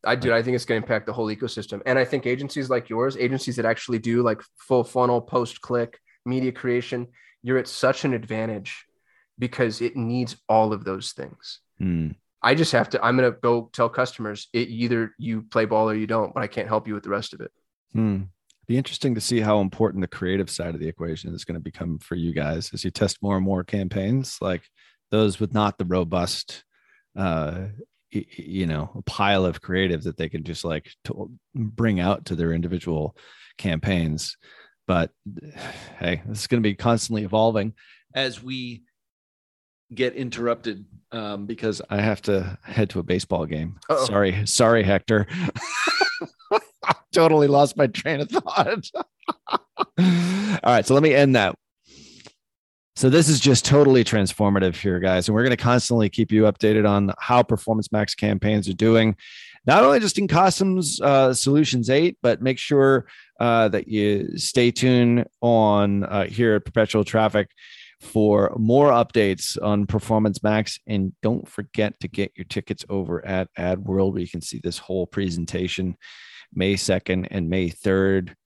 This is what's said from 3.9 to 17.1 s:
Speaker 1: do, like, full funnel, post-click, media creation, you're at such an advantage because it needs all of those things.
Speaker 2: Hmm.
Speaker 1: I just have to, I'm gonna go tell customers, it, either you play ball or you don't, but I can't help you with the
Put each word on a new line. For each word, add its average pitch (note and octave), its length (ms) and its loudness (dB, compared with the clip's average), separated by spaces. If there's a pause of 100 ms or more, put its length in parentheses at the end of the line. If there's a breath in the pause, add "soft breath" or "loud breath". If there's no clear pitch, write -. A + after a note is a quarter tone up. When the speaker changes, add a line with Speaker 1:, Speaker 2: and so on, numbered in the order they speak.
Speaker 1:
do, A#2 240 0
like, A2 180 -2 (160)
full B2 260 0
funnel, B2 380 0
post-click, A#2+ 760 -6 (260)
media B2+ 260 -4
creation, B2 580 -6 (340 soft breath)
you're B2+ 160 0
at - 80 -6
such - 380 0
an C3 100 0
advantage A2 720 -8 (500)
because A#2+ 440 -4
it A#2 140 -4
needs A#2+ 400 -4 (140)
all A2 240 4
of G2+ 100 -8
those F#2+ 280 -8
things. - 480 -16 (180)
Speaker 2:
Hmm. E2 360 -4 (280)
Speaker 1:
I B2+ 140 6
just D#3+ 160 2
have A#2 200 0
to, A#2 140 -2
I'm B2 100 2
gonna B2+ 160 2
go A#2+ 400 -2
tell A#2 180 0
customers, A2 600 -6
it, A#2+ 180 -2
either A#2 500 -4
you A2 240 -6
play A2 220 -2
ball A2 260 0
or - 20 -2
you G#2+ 140 -4
don't, A2+ 260 -4
but - 80 -6
I G#2 60 -6
can't G#2+ 200 -8
help A2 200 -4
you G#2+ 80 -8
with G2+ 80 -12
the F#2+ 80 -12